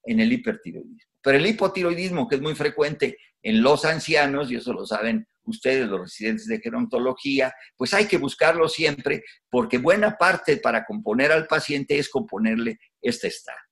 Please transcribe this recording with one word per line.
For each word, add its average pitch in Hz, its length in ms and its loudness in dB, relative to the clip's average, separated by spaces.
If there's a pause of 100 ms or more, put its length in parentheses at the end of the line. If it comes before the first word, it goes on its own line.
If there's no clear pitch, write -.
en 113 160 0
el 113 120 4
hipertiroidismo. - 880 -8
Pero 135 160 4
el 156 100 4
hipotiroidismo, 180 800 0
que 147 80 0
es 135 40 -2
muy 151 140 -4
frecuente 147 640 -2 (240)
en 110 180 2
los 143 240 4
ancianos, 147 680 0
y 123 60 -4
eso 117 160 -6
lo 95 140 -8
saben 110 400 -2 (160)
ustedes, 127 460 0
los 95 140 -4
residentes 110 440 -6
de 110 140 -4
gerontología, 127 920 -2 (240)
pues - 160 -4
hay 202 140 4
que 185 120 2
buscarlo 160 500 2
siempre, 147 560 -2 (260)
porque 123 280 0
buena 208 380 4
parte 175 420 2
para 113 280 0
componer 110 460 0
al 156 160 2
paciente 143 500 0
es 147 100 -2
componerle 113 680 -2 (240)
este 113 260 -2
estado. - 300 -10 (140)